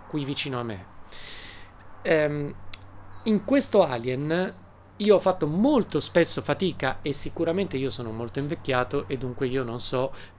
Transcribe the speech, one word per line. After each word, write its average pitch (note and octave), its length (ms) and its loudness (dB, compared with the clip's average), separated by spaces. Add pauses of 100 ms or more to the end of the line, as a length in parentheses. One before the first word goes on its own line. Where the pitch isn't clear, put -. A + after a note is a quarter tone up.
qui D3 180 -4
vicino C3+ 340 -2
a A#2+ 40 -4
me. G2 220 -6 (1160)
Ehm, D3 540 2 (680)
in G#3+ 200 2
questo A#3+ 420 6
Alien C#3 680 0 (440)
io G#3 180 6
ho E3+ 40 6
fatto F3+ 260 2
molto G3 540 4
spesso D#3+ 420 2
fatica, C#3+ 600 -2
e C#3+ 100 -2
sicuramente E3 640 -2
io C3 140 0
sono A#2 200 -6
molto A#2 280 -6
invecchiato C#3 680 0
e C3+ 100 -4
dunque B2+ 280 -4
io C3 180 0
non A#2 180 -4
so, C3 300 -2 (280)